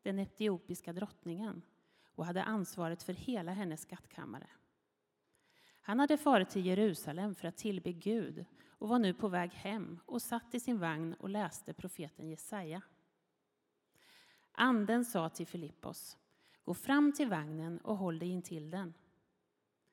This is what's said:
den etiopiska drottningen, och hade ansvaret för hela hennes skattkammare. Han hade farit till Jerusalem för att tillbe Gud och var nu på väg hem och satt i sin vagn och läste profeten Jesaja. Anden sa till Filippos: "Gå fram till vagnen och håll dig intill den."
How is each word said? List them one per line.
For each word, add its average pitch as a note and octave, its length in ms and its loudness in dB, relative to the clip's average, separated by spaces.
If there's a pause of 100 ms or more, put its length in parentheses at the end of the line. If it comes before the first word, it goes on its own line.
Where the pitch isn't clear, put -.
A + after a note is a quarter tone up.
den G3 180 -2
etiopiska F#3+ 760 -2
drottningen, F#3 680 -6 (540)
och E3 100 -2
hade F3 180 0
ansvaret F3 600 -2
för F#3 100 -6
hela F#3 380 -4
hennes F#3 300 -4
skattkammare. - 680 -14 (1300)
Han G#3+ 180 0
hade D4 180 8
farit A#3+ 320 6
till F#3 160 0
Jerusalem F#3 680 2
för - 120 -8
att F3 100 -6
tillbe F#3 360 -4
Gud E3+ 520 -2 (340)
och G#3+ 100 -4
var B3 100 6
nu F#3+ 140 6
på G#3+ 140 -2
väg F3+ 240 0
hem F#3+ 540 -6
och A#3+ 160 -4
satt - 340 -4
i B3 40 0
sin A#3+ 200 0
vagn E3 340 0
och - 160 -8
läste G3 440 -4
profeten D#3+ 560 -10
Jesaja. F3 520 -8 (1700)
Anden A#3+ 540 4
sa E3+ 240 0
till - 180 -8
Filippos: - 680 -10 (460)
"Gå F3+ 100 -4
fram C#4+ 380 6
till C#4+ 180 2
vagnen D#3+ 480 -2
och G#3 200 -2
håll F3 220 0
dig F3 100 -2
intill F3 400 -6
den." F3 240 -6 (1000)